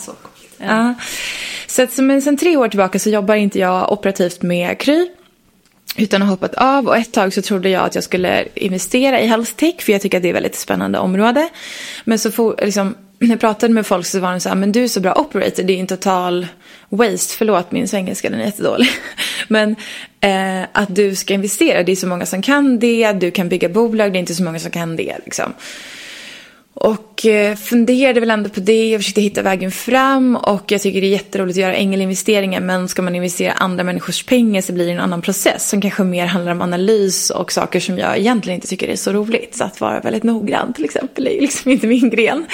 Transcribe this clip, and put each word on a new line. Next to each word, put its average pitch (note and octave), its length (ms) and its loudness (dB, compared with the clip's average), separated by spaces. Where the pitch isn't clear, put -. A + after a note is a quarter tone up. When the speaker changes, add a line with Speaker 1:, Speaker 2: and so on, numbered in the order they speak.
Speaker 1:
så - 120 -14
coolt. - 340 -20
Speaker 2:
Ja. A3+ 360 0
Så - 160 2
att, - 160 -2
men C4+ 240 4
sen C#4+ 140 2
tre D#4+ 200 2
år A#3 120 4
tillbaka G3 300 0
så G#3+ 120 0
jobbar G#3 240 2
inte G3+ 240 2
jag F#3 340 0
operativt F#3+ 500 0
med F3 360 -2
Kry, E4 300 2
utan G3 260 2
har G3+ 60 2
hoppat F#3+ 260 -2
av. C4 340 2
Och - 80 4
ett A#3 160 -2
tag F#3+ 200 0
så G3 100 -2
trodde F#3+ 260 -2
jag F#3 160 2
att - 100 -2
jag - 100 -2
skulle F3+ 400 0
investera B3+ 680 0
i A3 60 2
health A#3 260 0
tech, E4 300 0
för A3 100 2
jag G3+ 100 2
tycker F#3+ 140 0
att F3+ 60 0
det F3+ 60 0
är - 20 2
ett - 60 -2
väldigt - 200 -2
spännande G3 420 -2
område. A3 500 2
Men A3 140 2
så A3+ 120 -2
for, A3+ 320 0
liksom, G3 320 0
när A#3 120 4
jag A#3 100 2
pratade A3+ 340 2
med G#3+ 120 2
folk F3 200 0
så F#3+ 140 -2
var F3+ 100 0
de F3+ 100 -2
så F#3+ 80 -4
här: F#3+ 80 0
"Men G3+ 160 2
du B3 120 4
är A#3+ 40 0
så G3+ 120 -2
bra F#3 140 2
operator, - 480 0
det F#3 100 2
är F#3 80 0
en F#3 60 -2
total F3+ 600 0
waste." G3 500 0
Förlåt G3 340 2
min F#3 160 -2
svengelska, F#3+ 420 -4
den - 100 -4
är - 40 -2
jättedålig. G#3 440 0
<laughs> - 300 -8
Men, G#3+ 280 2
eh, F#3+ 420 0
att G3 220 0
du G3 200 2
ska F#3+ 200 -2
investera, G3+ 480 2
det F3+ 100 2
är F#3+ 40 2
så F#3+ 100 -6
många F3+ 200 -4
som F#3+ 160 -4
kan C#4 360 4
det, A3+ 340 4
du F3+ 180 0
kan F3 180 -2
bygga F3 200 0
bolag, G#3+ 440 2
det F#3 60 -2
är - 20 0
inte E3+ 140 -6
så F3+ 80 -2
många E3 160 -2
som E3 120 -8
kan E3 260 -6
det, - 280 -4
liksom. - 280 -6
Och, - 480 -2
eh, G#3 300 4
funderade B3 640 4
väl A3+ 100 2
ändå G#3 200 0
på G3+ 100 -6
det A3 340 4
och G#3 60 0
försökte G3 200 0
hitta G3+ 220 0
vägen F#3+ 280 0
fram. B3+ 640 2
Och - 360 -2
jag G3+ 80 2
tycker F#3+ 200 0
det F#3+ 60 2
är F#3+ 40 2
jätteroligt F#3+ 460 -2
att F#3+ 60 2
göra F#3 120 0
ängelinvesteringar, F#3+ 840 0
men F#3 280 -2
ska F#3 140 -2
man F3+ 120 -2
investera F3+ 380 -2
andra F#3 320 0
människors F3+ 380 -4
pengar A3 400 4
så F#3 100 -6
blir F3 140 0
det F3 60 -2
en F3 80 -4
annan F3+ 220 -2
process - 460 -2
som G3+ 120 0
kanske G3 240 0
mer F3 220 0
handlar F3 260 -2
om F3 100 -4
analys F#3+ 680 2
och - 220 -4
saker F3 280 0
som F#3 180 -4
jag - 200 0
egentligen G#3+ 360 0
inte - 120 -10
tycker - 220 -4
är - 80 -4
så G3 160 -2
roligt. G#3+ 420 -2
Så - 100 -4
att - 160 -8
vara G#3+ 200 -2
väldigt A3+ 220 -4
noggrann A3+ 500 -2
till D4+ 120 -4
exempel - 420 -4
är - 140 0
liksom C4+ 300 0
inte A3 160 2
min A#3+ 240 4
gren. C4 440 0